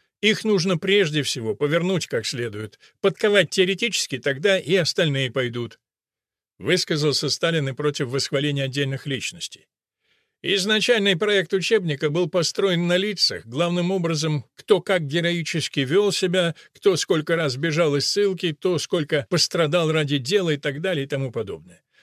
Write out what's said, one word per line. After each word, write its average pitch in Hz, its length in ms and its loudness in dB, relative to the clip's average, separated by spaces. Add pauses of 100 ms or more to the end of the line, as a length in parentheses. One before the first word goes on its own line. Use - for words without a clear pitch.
(200)
Их 208 240 2
нужно 190 340 2
прежде 170 460 2
всего 110 320 -4
повернуть 165 500 0
как 117 180 -4
следует, 107 540 -8 (220)
подковать 196 500 2
теоретически, 190 680 0
тогда 156 420 0
и 160 160 0
остальные 143 560 0
пойдут», 120 480 -4 (800)
высказался 151 680 0
Сталин 160 400 0
и - 20 -8
против 143 380 -2
восхваления 139 520 -2
отдельных 135 460 -4
личностей. - 580 -8 (760)
Изначальный 202 720 2
проект 202 380 0
учебника 170 560 0
был 170 180 0
построен 175 580 0
на 175 120 2
лицах, 190 480 -2
главным 170 440 0
образом, 160 540 0 (100)
кто - 260 4
как 185 260 0
героически 165 720 -2
вёл 180 320 2
себя, 175 420 0 (200)
кто 190 220 4
сколько 160 400 2
раз 147 200 0
бежал 151 400 2
из 135 100 0
ссылки, 190 460 0
кто 175 260 0
сколько 151 520 -2
пострадал 165 600 2
ради 147 280 0
дела 170 320 2
и 147 80 2
так 143 240 -6
далее 165 240 -2
и - 20 -18
тому 135 240 -4
подобное. 92 500 -8 (200)